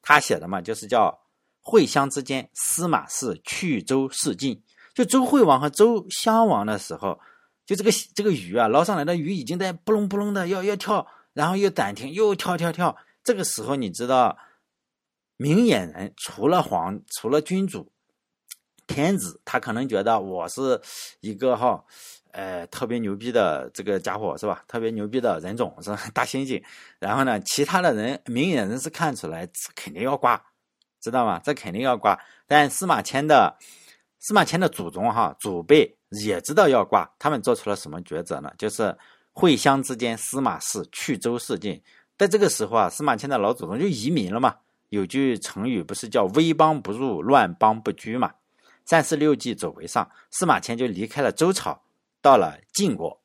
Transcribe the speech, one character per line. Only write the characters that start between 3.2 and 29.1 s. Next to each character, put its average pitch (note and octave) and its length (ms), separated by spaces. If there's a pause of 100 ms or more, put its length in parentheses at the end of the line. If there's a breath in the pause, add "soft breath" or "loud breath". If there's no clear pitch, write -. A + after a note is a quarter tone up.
去 D3 400
周 C3+ 260
事 - 240
尽”。 C3 300 (300 soft breath)
就 B3 100
周 B3+ 220
惠 C4 180
王 C#3 160
和 D3 100
周 G#3+ 400
襄 A3+ 380
王 A2 180
的 G#2+ 140
时 - 160
候， F#2+ 240 (460 soft breath)
就 G3 100
这 A#3 80
个， A#3+ 80 (240)
这 G#3 80
个 G#3 80
鱼 F#2+ 240
啊， A#2 140
捞 C#3 120
上 F#3+ 140
来 D3 80
的 F3 140
鱼 E3 160
已 F#3+ 100
经 F3 160
在 F#3 140
不 F#3+ 180
隆 G#3 160
不 F#3+ 80
隆 G3+ 180
的 F#3 140
要， F#3 160
要 G3+ 140
跳， G3 280 (280 soft breath)
然 D3+ 160
后 F#3+ 80
又 G3 120
暂 G#2 240
停， B2 200
又 G#3 200
跳， F3+ 220
跳， E3 160
跳。 E3+ 240 (300 soft breath)
这 B3 80
个 F#3+ 100
时 - 180
候 B2+ 140
你 A#2+ 160
知 A#2+ 160
道， B2+ 280 (1040 soft breath)
明 D#3+ 280
眼 G#2+ 260
人 F#2+ 260
除 - 300
了 E3+ 140
皇， F#2 380 (120)
除 - 180
了 D3 100
君 F#3+ 280
主、 - 240 (960)
天 D#3+ 300
子， - 280
他 - 140
可 A#2 140
能 B2+ 140
觉 G#2+ 140
得 A2+ 180
我 F#2 280
是 B2+ 320 (420 loud breath)
一 G#2+ 120
个 B2 240
哈， A2 260 (480 loud breath)
呃， F#2 360
特 - 180
别 A#2 140
牛 G2+ 160
逼 A#2 160
的 D#2+ 420
这 G2 100
个 G2 160
家 F#2 160
伙 G2+ 220
是 - 80
吧？ G2 220
特 A#2+ 120
别 A2+ 120
牛 G#2+ 160
逼 B2 120
的 G#2 200
人 F#2 180
种 C#3 240
是 - 80
吧？ G#2 160
<laughs> G#2+ 80
大 B2 100
猩 C3+ 220
猩。 B2+ 180 (360 loud breath)
然 G#2 180
后 C3+ 60
呢， A#2 180
其 - 240
他 F3+ 160
的 E3 120
人， A2 340
明 B2 220
眼 A#2 200
人 B2+ 100
是 E3 120
看 D3+ 240